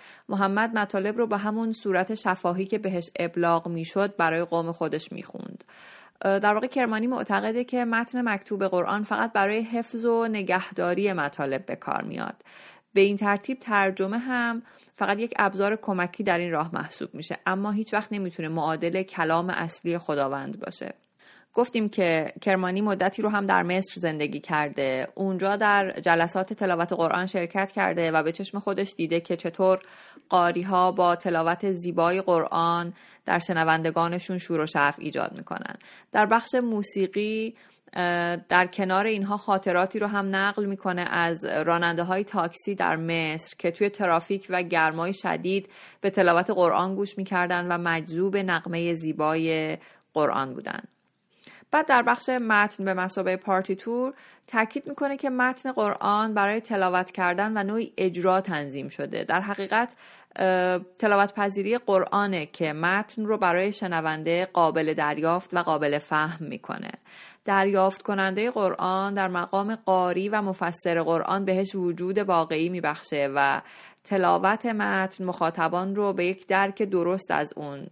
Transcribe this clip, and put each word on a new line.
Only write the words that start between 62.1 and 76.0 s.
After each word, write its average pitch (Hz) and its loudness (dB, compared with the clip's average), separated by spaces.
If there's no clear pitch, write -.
که 156 -4
متن 190 0
رو 214 0
برای 185 2
شنونده 165 -2
قابل 160 4
دریافت 156 0
و 175 4
قابل 151 2
فهم 156 -2
می‌کنه. - -10
دریافت 196 4
کننده 196 0
قرآن 190 0
در 190 0
مقام 196 -2
قاری 185 2
و 214 0
مفسر 175 -2
قرآن 165 0
بهش 190 0
وجود 180 -2
واقعی 165 2
می‌بخشه 151 -2
و 139 4
تلاوت 190 2
متن 196 -2
مخاطبان 175 -2
رو 202 0